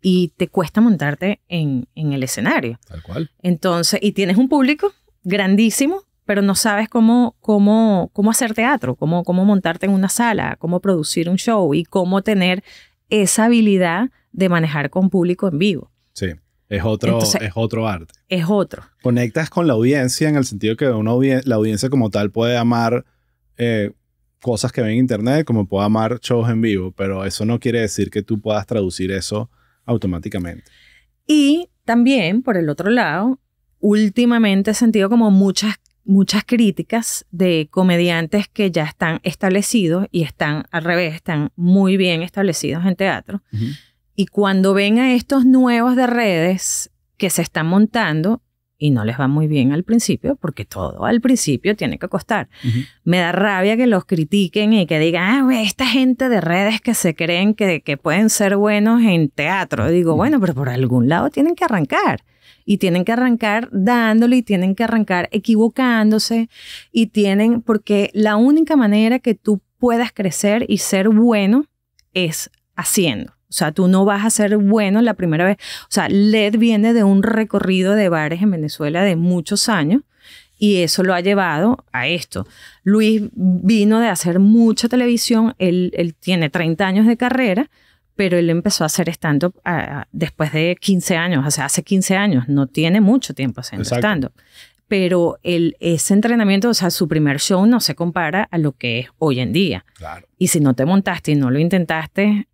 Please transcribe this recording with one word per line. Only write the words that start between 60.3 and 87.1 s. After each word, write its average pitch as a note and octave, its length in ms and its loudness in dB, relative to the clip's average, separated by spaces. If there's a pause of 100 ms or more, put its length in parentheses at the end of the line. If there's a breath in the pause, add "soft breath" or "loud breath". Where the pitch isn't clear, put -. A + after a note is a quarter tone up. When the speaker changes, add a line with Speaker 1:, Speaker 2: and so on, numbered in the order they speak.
Speaker 1:
pero F3 120 0
por B2+ 160 -4
algún B2 380 0
lado E3+ 220 0
tienen D#4+ 260 0
que - 100 -4
arrancar". G#3+ 580 -2 (440 soft breath)
Y G3+ 100 2
tienen F3+ 280 0
que A3+ 60 -2
arrancar A#3 600 0
dándole, A#3 680 2
y B3 60 2
tienen F#3+ 320 0
que A#3 80 -2
arrancar G#3 480 0
equivocándose, A3+ 1160 0 (420 loud breath)
y A3+ 160 2
tienen, G#3+ 540 2
porque G#3 520 0
la G#3+ 240 2
única D4+ 380 4
manera A3+ 440 2
que A3+ 160 -2
tú G#3 260 -2 (160)
puedas A#3+ 360 0
crecer G3+ 540 -2
y G#3 120 0
ser G3 300 0
bueno A3 560 2 (480)
es E3+ 360 -4 (260)
haciendo. D#3+ 560 -2 (160)
O - 100 -16
sea, D#3 140 -2
tú F3+ 160 0
no F#3+ 180 4
vas G3+ 200 0
a A3+ 60 2
ser G#3 260 0
bueno G#3 440 2
la A3+ 120 2
primera E3+ 320 0
vez. G3+ 120 2 (260 loud breath)
O - 80 -20
sea, F3 180 0
LED G#3+ 480 2
viene A3+ 360 2
de A#3 100 4
un G3 200 4
recorrido G3 720 0
de G#3 160 2
bares D#3+ 320 -2
en G#3 100 2
Venezuela D#3 520 -2
de F#3+ 120 2
muchos F3+ 540 0
años F#3+ 320 0 (560 soft breath)
y G#3 200 2
eso F3 260 0
lo F#3 100 0
ha F3 80 -2
llevado F#3+ 720 0
a B2 140 -2
esto. D3+ 400 -6 (360 loud breath)
Luis G#3+ 380 2 (120)
vino G3+ 640 2
de A#3 80 2
hacer F3+ 320 0
mucha A3+ 500 4
televisión. A#3+ 680 0
Él, F3+ 380 0
él E3+ 200 -4
tiene E3+ 340 -2
treinta E3 380 -2
años G3 180 2
de A#3 100 4